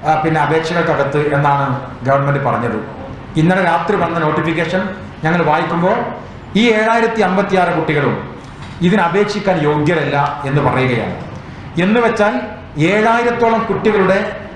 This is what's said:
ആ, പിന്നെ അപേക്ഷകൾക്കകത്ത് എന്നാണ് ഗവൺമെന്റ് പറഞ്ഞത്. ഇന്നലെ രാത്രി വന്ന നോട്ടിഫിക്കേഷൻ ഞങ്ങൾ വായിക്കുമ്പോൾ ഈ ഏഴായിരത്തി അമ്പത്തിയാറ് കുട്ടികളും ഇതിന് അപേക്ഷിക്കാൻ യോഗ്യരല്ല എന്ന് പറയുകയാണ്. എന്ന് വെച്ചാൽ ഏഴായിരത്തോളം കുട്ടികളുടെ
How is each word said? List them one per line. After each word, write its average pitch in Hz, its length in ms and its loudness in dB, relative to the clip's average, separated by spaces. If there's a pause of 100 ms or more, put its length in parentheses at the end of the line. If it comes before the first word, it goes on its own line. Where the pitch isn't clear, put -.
ആ, 156 100 4
പിന്നെ 156 260 0
അപേക്ഷകൾക്കകത്ത് 147 960 0
എന്നാണ് 139 460 2 (220)
ഗവൺമെന്റ് 139 380 2
പറഞ്ഞത്. 117 440 -2 (520)
ഇന്നലെ 180 280 2
രാത്രി 170 320 0
വന്ന 170 220 -2
നോട്ടിഫിക്കേഷൻ 165 720 -2 (360)
ഞങ്ങൾ 170 180 2
വായിക്കുമ്പോൾ 170 520 0 (640)
ഈ 233 140 4
ഏഴായിരത്തി 226 500 2
അമ്പത്തിയാറ് 185 560 2
കുട്ടികളും 147 580 -2 (460)
ഇതിന് 180 220 4
അപേക്ഷിക്കാൻ 185 600 0
യോഗ്യരല്ല 147 840 0
എന്ന് 143 180 0
പറയുകയാണ്. 120 520 0 (680)
എന്ന് 214 180 4
വെച്ചാൽ 226 400 2 (400)
ഏഴായിരത്തോളം 226 880 2
കുട്ടികളുടെ 202 680 2 (200)